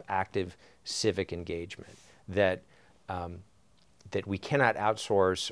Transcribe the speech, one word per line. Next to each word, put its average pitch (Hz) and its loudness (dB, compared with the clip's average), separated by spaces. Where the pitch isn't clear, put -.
active 95 -2
civic 95 0
engagement, 85 -8
that, 92 2
um, 87 -8
that 98 -2
we 98 -2
cannot 127 2
outsource 98 2